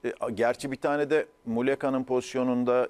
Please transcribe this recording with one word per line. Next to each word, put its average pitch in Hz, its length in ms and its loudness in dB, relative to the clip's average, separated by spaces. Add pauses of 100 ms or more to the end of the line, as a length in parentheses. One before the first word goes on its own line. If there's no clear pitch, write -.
E, 120 160 -2
a, 117 100 -2
gerçi 117 420 0
bir 131 40 -6
tane 147 340 0
de 156 160 2 (200)
Muleka'nın 131 580 0
pozisyonunda, 123 840 0